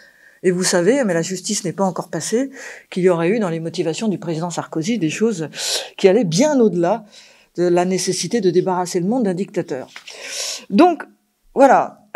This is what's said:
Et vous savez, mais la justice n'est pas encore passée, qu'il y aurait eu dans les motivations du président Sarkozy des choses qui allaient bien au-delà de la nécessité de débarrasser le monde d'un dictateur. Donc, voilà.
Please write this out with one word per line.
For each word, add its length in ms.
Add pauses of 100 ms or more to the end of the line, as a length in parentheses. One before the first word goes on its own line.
(440)
Et 80
vous 100
savez, 400
mais 120
la 80
justice 420
n'est 80
pas 120
encore 260
passée, 400 (400)
qu'il 120
y 60
aurait 200
eu 120
dans 80
les 100
motivations 480
du 120
président 320
Sarkozy 460
des 140
choses 380 (480)
qui 100
allaient 160
bien 380
au-delà 440 (520)
de 80
la 200
nécessité 560
de 100
débarrasser 500
le 60
monde 180
d'un 100
dictateur. 540 (800)
Donc, 320 (520)
voilà. 480 (140)